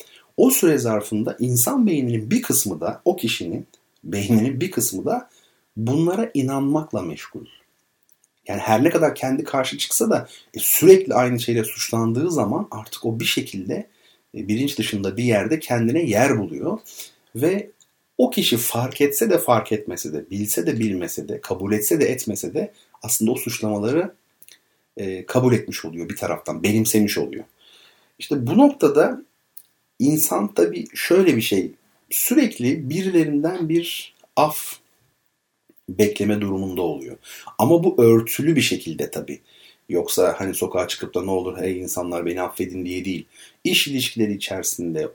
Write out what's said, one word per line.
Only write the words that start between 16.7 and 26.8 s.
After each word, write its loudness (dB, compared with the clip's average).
Ve -2
o 4
kişi 0
fark -2
etse 2
de 4
fark 2
etmese -6
de, -8
bilse -2
de 0
bilmese -4
de, -8
kabul -4
etse 2
de 4
etmese -4
de -4
aslında 0
o 0
suçlamaları, -2
e, -8
kabul 4
etmiş -4
oluyor -8
bir -8
taraftan, -6
benimsemiş 2